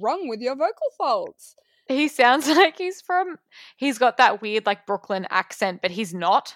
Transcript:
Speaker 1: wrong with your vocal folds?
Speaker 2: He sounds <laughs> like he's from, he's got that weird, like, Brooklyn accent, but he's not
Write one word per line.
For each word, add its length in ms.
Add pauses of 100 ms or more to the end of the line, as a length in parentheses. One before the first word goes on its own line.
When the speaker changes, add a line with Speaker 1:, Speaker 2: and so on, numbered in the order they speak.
Speaker 1:
wrong 240
with 120
your 160
vocal 440
folds? 560 (320)
Speaker 2:
He 200
sounds 400
<laughs> 80
like 220
he's 240
from, 360 (380)
he's 220
got 200
that 240
weird, 240
like, 200
Brooklyn 440
accent, 520
but 100
he's 220
not 420